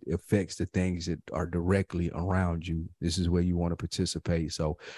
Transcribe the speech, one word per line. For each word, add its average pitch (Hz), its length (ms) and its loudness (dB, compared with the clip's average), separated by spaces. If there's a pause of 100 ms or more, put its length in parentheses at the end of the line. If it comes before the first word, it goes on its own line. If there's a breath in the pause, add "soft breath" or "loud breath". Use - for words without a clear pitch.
(120)
affects 90 440 0
the - 100 -2
things 90 400 0
that 85 140 -2 (120)
are 90 140 0
directly 87 680 2
around 87 520 0
you. 82 220 -2 (100)
This 85 200 0
is 87 100 2
where 87 140 4
you 87 140 2
want 85 160 0
to 80 40 -4
participate. 85 760 -2
So 78 260 -2 (180 loud breath)